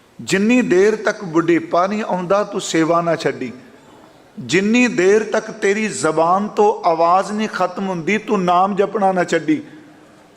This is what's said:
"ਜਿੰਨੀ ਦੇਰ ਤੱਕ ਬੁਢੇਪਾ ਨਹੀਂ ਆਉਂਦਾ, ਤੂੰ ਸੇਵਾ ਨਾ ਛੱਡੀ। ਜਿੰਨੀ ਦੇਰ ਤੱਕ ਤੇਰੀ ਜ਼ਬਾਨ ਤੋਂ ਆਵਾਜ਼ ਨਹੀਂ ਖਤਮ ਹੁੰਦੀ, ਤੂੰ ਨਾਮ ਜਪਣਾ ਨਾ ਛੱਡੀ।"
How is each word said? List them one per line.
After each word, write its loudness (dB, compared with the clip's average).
"ਜਿੰਨੀ 2
ਦੇਰ 4
ਤੱਕ -4
ਬੁਢੇਪਾ 0
ਨਹੀਂ -4
ਆਉਂਦਾ, -2
ਤੂੰ -6
ਸੇਵਾ 0
ਨਾ 0
ਛੱਡੀ। -4
ਜਿੰਨੀ 2
ਦੇਰ 2
ਤੱਕ -4
ਤੇਰੀ -2
ਜ਼ਬਾਨ 0
ਤੋਂ 2
ਆਵਾਜ਼ 2
ਨਹੀਂ -4
ਖਤਮ -4
ਹੁੰਦੀ, -2
ਤੂੰ -2
ਨਾਮ 2
ਜਪਣਾ 0
ਨਾ 0
ਛੱਡੀ।" -2